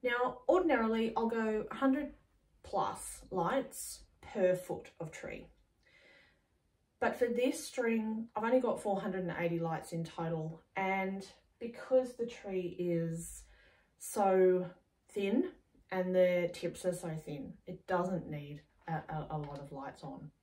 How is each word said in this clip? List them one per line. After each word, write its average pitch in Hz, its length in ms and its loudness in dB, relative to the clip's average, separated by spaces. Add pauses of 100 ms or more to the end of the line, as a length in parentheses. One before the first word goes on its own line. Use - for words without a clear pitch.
Now, 240 380 0 (100)
ordinarily, 226 640 4
I'll 226 140 2
go 220 420 0
hundred 269 400 2 (500)
plus - 680 -4
lights 190 720 -2 (200)
per 185 340 2
foot - 360 -8 (100)
of 160 100 -8
tree. - 360 -12 (1500)
But - 180 2
for 247 60 4
this 247 400 0
string, 226 640 0 (100)
I've 220 80 -2
only 247 160 6
got 240 220 0
four 196 180 0
hundred 185 220 -2
and 170 160 -2
eighty 170 200 0
lights 165 360 -4
in 165 100 -2
total, 165 560 -4 (160)
and 190 500 -2 (320)
because 240 580 0
the 233 100 -2
tree 190 520 -6
is 170 680 -2 (540)
so 185 680 6 (440)
thin 214 420 2 (380)
and 185 240 0
the 180 380 6
tips - 320 -6
are 180 80 2
so 170 320 -6
thin, 147 300 -10 (120)
it - 200 -14
doesn't 185 420 0
need 147 320 -8 (260)
a, 160 100 -2 (120)
a, 156 220 -6
a 156 80 -4
lot 143 200 -8
of 139 140 -12
lights 139 320 -12
on. 139 260 -12 (120)